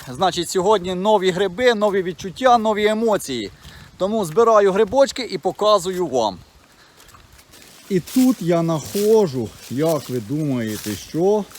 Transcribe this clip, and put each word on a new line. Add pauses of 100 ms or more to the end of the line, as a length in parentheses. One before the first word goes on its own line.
(120)
значить,
сьогодні
нові
гриби,
нові
відчуття,
нові
емоції. (460)
Тому
збираю
грибочки
і
показую
вам. (1500)
І
тут
я
нахожу, (200)
як
ви
думаєте,
що? (140)